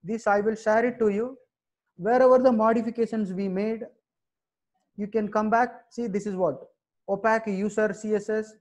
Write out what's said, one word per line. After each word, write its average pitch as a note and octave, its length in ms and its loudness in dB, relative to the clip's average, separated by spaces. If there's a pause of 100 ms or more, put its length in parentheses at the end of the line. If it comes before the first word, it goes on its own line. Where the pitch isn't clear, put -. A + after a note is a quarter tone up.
This G#3+ 240 -4
I G#3 140 4
will A3 140 0
share A3 300 2
it B3 140 -4
to A3+ 80 2
you. A3+ 300 -2 (580)
Wherever B3+ 440 6
the B3+ 120 6
modifications A3+ 800 0
we G3 160 -4
made, G#3+ 320 -4 (1120)
you G3+ 120 -6
can G#3+ 220 -2
come G#3+ 200 0
back. A#3+ 400 0
See, A#3+ 180 -8
this G3+ 180 -4
is G#3 100 -6
what? E3+ 340 -2 (400)
Opaque A3 380 0
user G#3 460 -2
C G#3+ 220 -4
S G#3 140 -4
S. G#3+ 320 -4